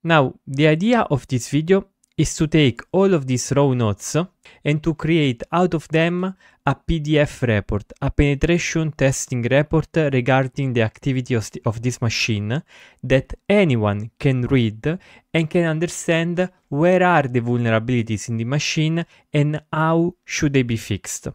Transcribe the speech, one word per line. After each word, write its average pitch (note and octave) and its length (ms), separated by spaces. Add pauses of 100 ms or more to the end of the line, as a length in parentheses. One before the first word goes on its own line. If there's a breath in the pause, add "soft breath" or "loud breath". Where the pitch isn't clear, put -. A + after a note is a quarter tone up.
Now, D#3+ 340 (100)
the C#3+ 220
idea G#3 340
of - 260
this B2 220
video E3 380 (280)
is D#3 180
to D#3+ 120
take D3+ 340 (120)
all G3 200
of C#3+ 140
these B2+ 280
raw C#3 200
notes A2+ 420 (480 loud breath)
and D3+ 180
to E3 120
create D3+ 480 (100)
out F3+ 220
of D#3 140
them F3+ 460 (340 soft breath)
a C3+ 60
P E3 240
D D3+ 200
F - 240
report, G#2+ 580
a C#3 100
penetration D#3 840
testing C3 500
report D3 520
regarding C3+ 760
the A#2 100
activity B2+ 520
of G#2+ 100
st-, - 220
of A2+ 160
this A#2+ 180
machine A2+ 600 (400 loud breath)
that C3 320 (140)
anyone A#2 720
can C3 240
read A#2+ 560 (360 loud breath)
and E3 160
can F3 140
understand E3 840 (180)
where F3 360
are E3+ 180
the B2 180
vulnerabilities A#2 880
in A2+ 80
the A2+ 80
machine D#3 600 (280 soft breath)
and D3+ 280 (120)
how E3 420 (100)
should - 280
they C3+ 100
be A#2 140
fixed. - 580